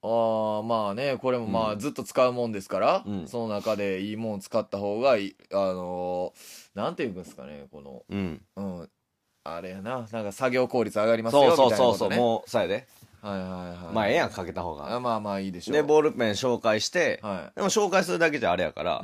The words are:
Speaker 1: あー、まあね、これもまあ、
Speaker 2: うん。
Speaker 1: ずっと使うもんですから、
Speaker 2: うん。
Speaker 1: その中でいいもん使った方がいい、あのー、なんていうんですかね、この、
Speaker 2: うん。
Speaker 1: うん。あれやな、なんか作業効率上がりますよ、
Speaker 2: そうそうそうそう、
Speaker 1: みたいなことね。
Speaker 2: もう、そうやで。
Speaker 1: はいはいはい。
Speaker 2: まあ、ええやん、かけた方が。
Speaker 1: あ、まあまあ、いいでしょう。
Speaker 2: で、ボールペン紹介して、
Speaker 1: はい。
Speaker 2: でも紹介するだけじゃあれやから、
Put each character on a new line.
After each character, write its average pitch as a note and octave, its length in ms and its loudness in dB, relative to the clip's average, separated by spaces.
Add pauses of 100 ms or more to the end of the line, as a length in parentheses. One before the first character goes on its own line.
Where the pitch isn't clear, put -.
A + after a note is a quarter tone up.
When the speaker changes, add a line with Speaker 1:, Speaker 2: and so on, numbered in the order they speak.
Speaker 1:
あ G2+ 40 -4
ー、 A2 560 2
ま A2 240 0
あ G2 60 -4
ね、 C3 220 -2
こ C3 140 -2
れ B2+ 80 2
も A#2 80 -4
ま A2 220 0
あ、 G#2+ 60 -2
Speaker 2:
う - 20 -8
ん。 - 20 -8
Speaker 1:
ず B2 120 -4
っ - 20 -12
と C3 100 -8
使 B2+ 240 2
う B2 60 2
も B2 160 -2
ん A2+ 40 -4
で G2+ 80 -4
す - 80 -14
か F#2+ 120 -2
ら、 D#3+ 260 2
Speaker 2:
う G#2 60 -6
ん。 F2 160 -6
Speaker 1:
そ A#2 180 -4
の G#2+ 80 -4
中 G#2+ 220 -2
で G2 240 -2
い G#2 140 -6
い - 20 -8
も A2 200 -4
ん G2 40 -8
使 - 180 -4
っ G#2 100 -2
た G2+ 100 -6
方 G2+ 200 -2
が B2+ 180 4
い G2+ 120 -2
い、 - 80 -16 (160)
あ - 20 -12
の F2+ 800 -2 (420)
ー、 - 20 -8
な A2+ 140 -4
ん - 60 -10
て - 80 -4
い - 20 -2
う A2 40 -4
ん F#2 40 -10
で F2+ 100 -12
す - 120 -20
か C2 80 -16
ね、 C#2+ 260 -16
こ D2 100 -18
の、 C2+ 300 -16
Speaker 2:
う G2 60 -6
ん。 F2 280 -6 (120)
Speaker 1:
う G2+ 60 -10
ん。 F2+ 280 -10 (540)
あ E2+ 160 -10
れ F#2 100 -12
や F#2+ 100 -12
な、 A#2 300 -8
な A2+ 120 -6
ん - 20 -6
か G2+ 80 -6
作 C3 180 0
業 B2+ 160 2
効 B2 160 0
率 G#2+ 160 -2
上 G#2+ 80 2
が A#2 80 6
り A2+ 80 -2
ま A2+ 80 0
す B2+ 60 6
よ、 C#3+ 180 10
Speaker 2:
そ C#3 140 8
う - 20 -
そ A2 40 2
う - 20 -2
そ B2 160 6
う G2+ 60 2
そ G#2+ 80 2
う、 - 20 2
Speaker 1:
み G2 80 2
た - 0 -
い - 20 4
な B2 60 4
こ A#2 80 6
と A2 80 0
ね。 - 0 -
Speaker 2:
も - 40 -16
う、 - 60 -18
そ A#2+ 80 2
う G#2 40 4
や F2+ 40 0
で。 G2+ 220 -2 (320)
Speaker 1:
は G2+ 160 -8
い - 20 -4
は F#2 80 -6
い F#2 40 -8
は F2+ 420 -10
い。 - 20 -8
Speaker 2:
ま A2 60 2
あ、 G#2 80 2
え A2+ 60 2
え - 20 -
や D#3 100 2
ん、 - 40 -6
か F#2+ 140 -8
け E2+ 80 -8
た F#2 100 -6
方 E2+ 120 -6
が。 D2 180 -8
Speaker 1:
あ、 B2 60 -2
ま B2 160 -2
あ G#2+ 60 -4
ま G#2 140 -4
あ、 G2 60 -2
い G2 80 -4
い F#2+ 40 -6
で F2 80 -10
し - 100 -8
ょ - 20 -2
う。 C#3+ 40 4
Speaker 2:
で、 D3+ 80 4
ボ D3+ 160 6
ー - 20 4
ル D3+ 100 2
ペ A#2 140 0
ン G#2+ 60 2
紹 A#2+ 260 0
介 A2 220 2
し - 100 -4
て、 D#3+ 320 0
Speaker 1:
は F#2+ 300 -8
い。 - 20 -20
Speaker 2:
で - 80 -4
も G3 60 2
紹 G#3 200 2
介 F#3 140 4
す E3 80 -2
る F3+ 80 0
だ E3 140 4
け C#3+ 80 -2
じ A2+ 60 0
ゃ F2 40 4
あ F2 60 4
れ F2+ 80 0
や D#2 80 -4
か - 100 -8
ら、 E2 220 0